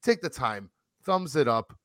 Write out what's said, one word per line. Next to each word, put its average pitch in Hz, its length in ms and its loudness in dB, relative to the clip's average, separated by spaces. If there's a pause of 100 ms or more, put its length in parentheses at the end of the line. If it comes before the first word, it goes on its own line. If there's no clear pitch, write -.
take 233 180 2
the 170 80 -6
time, 107 400 -4 (340)
thumbs 185 340 0
it 139 100 4
up 113 260 0 (120)